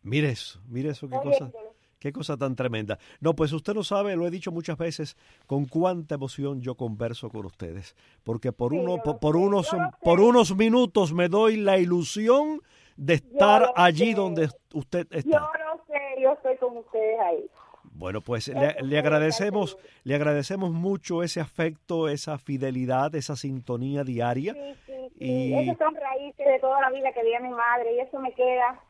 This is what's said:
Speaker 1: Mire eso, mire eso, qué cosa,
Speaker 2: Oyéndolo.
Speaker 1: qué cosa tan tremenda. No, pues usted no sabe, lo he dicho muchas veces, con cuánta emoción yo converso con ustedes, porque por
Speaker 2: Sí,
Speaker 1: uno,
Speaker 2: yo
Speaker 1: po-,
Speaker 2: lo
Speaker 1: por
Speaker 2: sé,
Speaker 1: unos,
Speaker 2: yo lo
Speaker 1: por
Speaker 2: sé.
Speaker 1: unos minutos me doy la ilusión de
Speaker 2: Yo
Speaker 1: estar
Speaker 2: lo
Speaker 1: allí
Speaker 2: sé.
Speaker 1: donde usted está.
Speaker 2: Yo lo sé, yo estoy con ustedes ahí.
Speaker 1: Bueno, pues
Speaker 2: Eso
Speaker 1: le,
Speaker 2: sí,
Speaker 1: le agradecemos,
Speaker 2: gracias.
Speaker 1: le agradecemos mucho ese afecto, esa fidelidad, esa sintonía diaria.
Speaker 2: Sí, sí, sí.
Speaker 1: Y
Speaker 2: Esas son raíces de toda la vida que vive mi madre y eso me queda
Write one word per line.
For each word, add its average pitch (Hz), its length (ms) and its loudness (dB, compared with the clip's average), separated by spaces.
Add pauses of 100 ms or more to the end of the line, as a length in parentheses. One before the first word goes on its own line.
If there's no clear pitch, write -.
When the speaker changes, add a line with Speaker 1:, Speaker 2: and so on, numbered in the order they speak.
Speaker 1:
Mire 139 280 0
eso, - 380 -10
mire 127 220 -6
eso, 139 180 -12
qué 127 80 -8
cosa, 269 120 -4 (160)
Speaker 2:
Oyéndolo. 214 280 -16 (260)
Speaker 1:
qué 147 140 -8
cosa 147 240 -8
tan 131 180 -4
tremenda. 110 440 -4 (220)
No, 160 140 2
pues 151 180 0
usted 165 220 -4
no 214 80 -4
sabe, 202 320 -2
lo 170 120 0
he 175 40 -2
dicho 180 220 -8
muchas 165 260 -8
veces, 160 380 -6 (320)
con 139 160 -2
cuánta 160 520 -2
emoción 139 440 -6
yo 127 160 -8
converso 117 540 -8
con 107 160 -12
ustedes, 90 500 -14 (260)
porque 113 300 -6
por 123 180 -2
Speaker 2:
Sí, 156 80 -2
Speaker 1:
uno, 180 200 -2
Speaker 2:
yo - 40 -8
Speaker 1:
po-, 147 120 -2
Speaker 2:
lo 113 40 -10
Speaker 1:
por 151 160 2
Speaker 2:
sé, 170 60 4
Speaker 1:
unos, 196 320 2
Speaker 2:
yo 175 60 -2
lo 175 120 0 (100)
Speaker 1:
por 170 200 6
Speaker 2:
sé. 208 60 10
Speaker 1:
unos 226 300 6
minutos 220 560 4
me 175 160 2
doy 220 280 4
la 196 220 4
ilusión 214 800 2 (360)
de 147 220 2
Speaker 2:
Yo - 60 -6
Speaker 1:
estar 233 380 6
Speaker 2:
lo 247 140 4
Speaker 1:
allí 180 340 6
Speaker 2:
sé. 214 40 0
Speaker 1:
donde 170 340 0 (260)
usted 160 360 -4
está. 165 180 -4
Speaker 2:
Yo 311 120 6
lo 311 480 -6
sé, 277 340 -4
yo 269 120 6
estoy 262 240 -2
con 247 180 -4
ustedes 220 440 -2
ahí. 170 260 -2 (480)
Speaker 1:
Bueno, 90 260 -6
pues 117 280 -6
Speaker 2:
Eso 139 120 -6
Speaker 1:
le, 143 140 4
Speaker 2:
sí, - 100 -8
Speaker 1:
le 143 140 0
agradecemos, 160 760 0
Speaker 2:
gracias. - 280 -20
Speaker 1:
le 131 100 -2
agradecemos 151 560 -2
mucho 175 520 -4
ese 175 180 -4
afecto, 160 680 -4
esa 143 300 -6
fidelidad, 131 760 -2
esa 147 220 -6
sintonía 135 680 -6
diaria. 123 520 -2
Speaker 2:
Sí, 277 200 -12 (120)
sí, 269 60 -16 (260)
sí. - 60 -12
Speaker 1:
Y 262 300 -2
Speaker 2:
Esas 330 240 0
son 311 160 0
raíces 277 520 -6
de 262 120 6
toda 269 220 2
la 262 100 2
vida 269 220 -2
que 240 100 -4
vive 226 180 0
mi 254 100 -8
madre 240 440 0
y 247 60 0
eso 262 180 -8
me 262 140 -6
queda 254 580 0